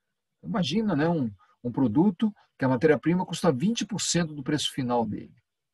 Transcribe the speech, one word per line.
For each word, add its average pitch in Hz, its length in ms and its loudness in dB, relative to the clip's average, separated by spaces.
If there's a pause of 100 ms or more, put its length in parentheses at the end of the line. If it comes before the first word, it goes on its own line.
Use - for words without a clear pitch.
(440)
Imagina, 185 520 -2
né, 147 140 2
um, 143 220 0 (320)
um 123 80 -4
produto 165 600 2 (240)
que 135 80 0
a 131 40 2
matéria-prima 156 560 2
custa 170 260 0
vinte 190 340 0
por 175 160 -6
cento 170 320 -2
do 147 100 -10
preço - 280 -2
final 120 340 0
dele. - 300 -8 (380)